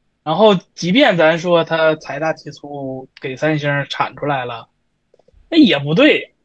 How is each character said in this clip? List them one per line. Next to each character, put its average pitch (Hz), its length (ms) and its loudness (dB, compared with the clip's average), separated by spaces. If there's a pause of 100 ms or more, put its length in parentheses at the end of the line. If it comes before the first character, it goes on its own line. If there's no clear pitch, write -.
(240)
然 156 120 -4
后 208 180 4 (220)
即 170 160 -4
便 233 260 2
咱 165 220 2
说 170 240 2
它 160 320 0
财 147 240 -12
大 160 140 -4
气 160 180 -18
粗 135 560 -12 (120)
给 135 160 -10
三 151 220 -2
星 143 320 -4
产 - 260 -6
出 139 120 -8
来 135 180 -4
了， 113 220 -12 (840)
那 330 80 -2
也 175 220 6
不 147 160 -4
对， 226 380 2 (120)